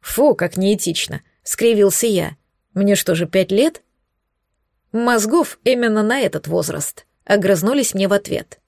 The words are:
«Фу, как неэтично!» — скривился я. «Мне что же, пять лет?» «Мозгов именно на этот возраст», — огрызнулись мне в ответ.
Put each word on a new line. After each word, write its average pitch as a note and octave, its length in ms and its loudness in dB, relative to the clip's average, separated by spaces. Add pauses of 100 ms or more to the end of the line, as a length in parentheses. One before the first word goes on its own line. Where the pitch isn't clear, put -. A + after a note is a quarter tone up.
«Фу, C4 340 2
как E3+ 220 -4
неэтично!» — F#3+ 640 -2 (220)
скривился A3+ 640 2
я. E3+ 280 -2 (380)
«Мне G2+ 220 2
что F#3 200 -2
же, E3+ 100 -2
пять F#3 260 0
лет?» C4 320 0 (1080)
«Мозгов A#3 720 0
именно A#3 380 2
на A#3 200 0
этот D#3 260 -4
возраст», — D3+ 580 -6 (200)
огрызнулись G3+ 680 0
мне G3 140 0
в F#3+ 60 2
ответ. - 540 -4